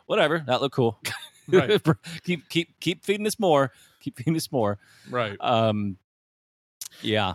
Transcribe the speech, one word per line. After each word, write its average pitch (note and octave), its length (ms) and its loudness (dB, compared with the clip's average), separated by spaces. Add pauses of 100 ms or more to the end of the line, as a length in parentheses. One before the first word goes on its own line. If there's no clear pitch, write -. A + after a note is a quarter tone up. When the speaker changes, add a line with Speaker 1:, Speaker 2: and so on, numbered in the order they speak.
Speaker 1:
"Whatever, E3 400 0
that B2 140 0
looked C#3 140 -2
cool." A2+ 300 0
<laughs> - 440 -12
Speaker 2:
Right. F3+ 320 4 (440)
Speaker 1:
Keep, F3 240 -6
keep, - 320 -4
keep E3+ 240 -4
feeding G#3 220 -2
us G3+ 120 -6
more. D3 320 4 (300)
Keep - 180 -10
feeding D#3+ 180 0
us - 140 -6
more. G#2 280 0 (300)
Speaker 2:
Right. A2+ 320 -4
Speaker 1:
Um, G#2+ 560 0 (1080)
yeah. G#2+ 320 0